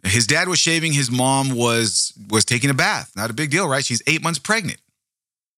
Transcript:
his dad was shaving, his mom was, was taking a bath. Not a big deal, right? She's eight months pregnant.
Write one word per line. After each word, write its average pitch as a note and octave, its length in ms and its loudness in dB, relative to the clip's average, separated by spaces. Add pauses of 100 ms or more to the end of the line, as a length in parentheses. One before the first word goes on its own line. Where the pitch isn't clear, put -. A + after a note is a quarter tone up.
his G2+ 240 2
dad E3 220 2
was E3+ 100 0
shaving, E3 320 0
his C#3 180 0
mom C3 460 0
was, A#2 560 0 (180)
was G#2+ 140 2
taking A#2+ 260 0
a C#3 40 2
bath. D#3+ 420 0
Not G#2+ 140 -4
a A2+ 40 -8
big C#3+ 180 -4
deal, F3 180 2
right? C3+ 160 0
She's A#2+ 200 -2
eight D3+ 160 0
months D#3+ 160 -2
pregnant. G#3 440 -4 (760)